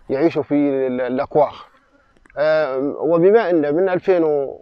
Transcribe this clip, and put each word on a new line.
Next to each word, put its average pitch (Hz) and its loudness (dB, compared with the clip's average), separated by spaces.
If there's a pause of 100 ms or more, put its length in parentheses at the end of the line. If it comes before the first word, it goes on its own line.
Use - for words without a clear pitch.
يعيشوا 143 0
في 147 -6 (340)
ال-، 127 -4
الأكواخ. 131 -2 (720)
آه، 151 0 (220)
وبما 170 4
أن 147 0
من 185 0
ألفين 180 0 (380)